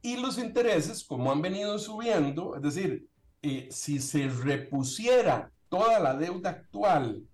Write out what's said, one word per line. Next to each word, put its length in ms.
Y 160
los 220
intereses, 640
como 260
han 100
venido 380
subiendo, 800
es 60
decir, 440
eh, 300
si 280
se 280
repusiera 1200
toda 300
la 160
deuda 360
actual 720